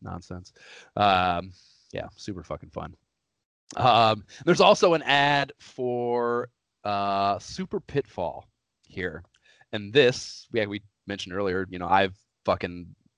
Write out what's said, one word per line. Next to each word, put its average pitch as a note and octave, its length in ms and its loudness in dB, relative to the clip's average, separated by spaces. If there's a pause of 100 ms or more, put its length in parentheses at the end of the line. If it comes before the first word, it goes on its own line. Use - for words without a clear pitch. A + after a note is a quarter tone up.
nonsense. F2+ 500 -14 (420)
Um, F#2 580 2 (380)
yeah, - 160 -8 (100)
super F2+ 260 -12
fucking D#2 260 -12
fun. D#2+ 260 -12 (800)
Um, A2+ 480 4 (220)
there's E3 160 4
also F#3+ 320 6
an D#3 80 0
ad C#3 580 2
for, A#2+ 880 -4 (340)
uh, G2+ 560 0
Super - 400 -10
Pitfall - 680 -6 (380)
here. F2+ 400 -10 (480)
And G#2 200 -8
this, - 600 2
yeah, A2 120 0
we G2+ 180 -8 (240)
mentioned G2 280 -10
earlier, F#2+ 360 -2
you F2+ 80 -10
know, F2 80 -6
I've F#2+ 280 2 (300)
fucking F2 480 -4 (240)